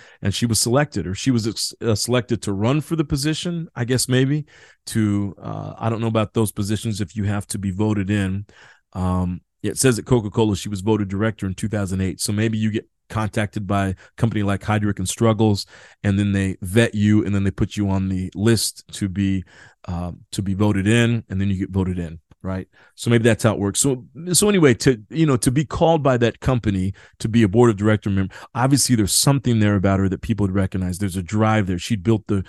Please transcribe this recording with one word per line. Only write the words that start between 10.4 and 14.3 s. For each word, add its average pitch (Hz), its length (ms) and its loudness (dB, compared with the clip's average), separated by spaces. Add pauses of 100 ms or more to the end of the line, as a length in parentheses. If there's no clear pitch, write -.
she - 140 -6
was 98 140 -6
voted 104 260 0
director 101 380 -4
in 92 80 -4
two 110 140 -6
thousand 98 340 -2
eight, 92 180 -4
so 104 140 -4
maybe 110 240 0
you 110 120 0
get 110 200 -4 (180)
contacted 107 580 -4
by 98 200 0
a 92 80 -2 (240)
company 107 240 0